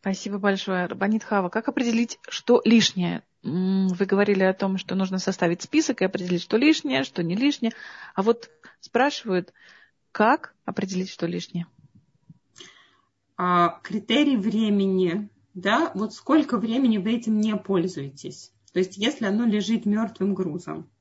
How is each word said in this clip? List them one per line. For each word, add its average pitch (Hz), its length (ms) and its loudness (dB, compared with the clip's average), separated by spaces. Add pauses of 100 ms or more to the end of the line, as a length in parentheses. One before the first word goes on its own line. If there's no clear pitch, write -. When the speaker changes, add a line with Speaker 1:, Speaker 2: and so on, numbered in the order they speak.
Speaker 1:
Спасибо 196 360 -4
большое. 190 480 0
Рабанит 208 360 0
Хава, 196 260 0
как 226 200 -2
определить, 233 500 0 (100)
что - 360 4
лишнее? 185 580 4 (220)
М, 190 420 0
вы 185 180 0
говорили 196 380 2
о 190 100 4
том, 190 240 -2
что 185 200 -6
нужно 190 220 -2
составить 175 440 -2
список 285 400 0
и - 20 2
определить, 180 380 -2
что - 140 -2
лишнее, 269 480 2
что - 180 -6
не 170 140 -2
лишнее. 240 360 0 (440)
А 190 60 -2
вот 233 280 0 (300)
спрашивают, 226 720 -2 (580)
как 233 540 2
определить, 190 440 -4
что - 180 -6
лишнее? 175 420 -6 (1700)
Speaker 2:
А, 175 480 2
критерий 262 520 0
времени, 196 920 0 (260)
да, 208 400 0
вот 185 200 -6
сколько 269 440 2
времени 226 400 2
вы 196 140 0
этим 220 260 0
не 214 180 0
пользуетесь. 175 960 -4 (200)
То 180 80 -2
есть, 180 160 -4
если 226 300 -2
оно 214 180 0
лежит 208 420 0
мертвым 202 480 -2
грузом 160 560 -8 (100)